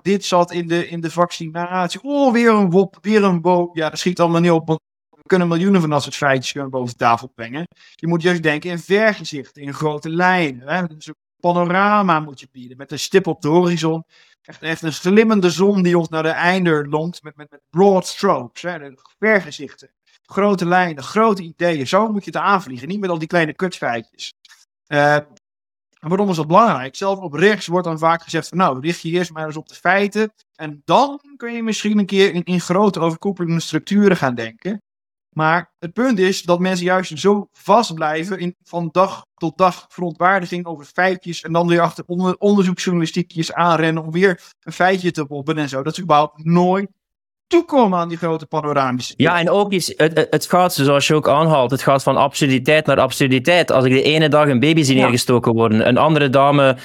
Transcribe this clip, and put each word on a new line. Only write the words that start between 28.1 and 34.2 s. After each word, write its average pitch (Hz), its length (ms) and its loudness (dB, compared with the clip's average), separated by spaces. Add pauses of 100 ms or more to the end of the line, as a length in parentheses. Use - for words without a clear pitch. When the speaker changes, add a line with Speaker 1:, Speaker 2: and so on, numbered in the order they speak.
Speaker 1:
gezegd: - 260 -6
van, 170 100 -8
nou, 147 220 0
richt 170 200 -6
je 160 100 -8
eerst 170 220 -4
maar 156 140 -8
eens 151 100 -10
op 156 120 -16
de - 60 -20
feiten 202 580 -2 (220)
en 151 300 -14
dan 277 360 2 (160)
kun 233 160 -10
je 233 100 -6
misschien 214 360 -2
een 202 80 2
keer 196 280 2
in, 175 100 -4
in 180 160 -2
grote 180 400 0
overkoepelende 165 600 -4
structuren 190 560 2
gaan 131 180 -2